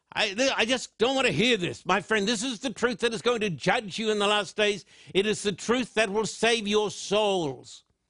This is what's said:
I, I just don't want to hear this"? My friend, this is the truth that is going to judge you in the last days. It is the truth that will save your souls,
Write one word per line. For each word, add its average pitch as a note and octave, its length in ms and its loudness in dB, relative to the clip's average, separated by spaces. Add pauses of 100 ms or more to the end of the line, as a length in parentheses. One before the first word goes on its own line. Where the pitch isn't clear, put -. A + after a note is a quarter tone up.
(160)
I, A3 420 0
I G#3+ 80 2
just A#3+ 320 -4
don't B3+ 180 2
want C4 120 2
to F#3 60 2
hear A3 240 4
this"? D3+ 280 -8
My F#3+ 160 0
friend, G#3 260 0
this A3 160 -2
is B3+ 160 -6
the B3+ 120 -4
truth A#3 280 -2
that A#3 140 0
is G3 80 -8
going A#3 200 0
to G#3+ 80 0
judge F#3 480 -2
you A3 140 -2
in G#3+ 80 -2
the G3+ 80 2
last G#3 300 0
days. G#3 260 0 (300)
It G3 120 2
is - 180 0
the G3+ 100 0
truth A#3 400 -2
that A3 160 2
will G#3 160 0
save A3+ 420 0
your G#3+ 240 2
souls, F3+ 920 -2 (260)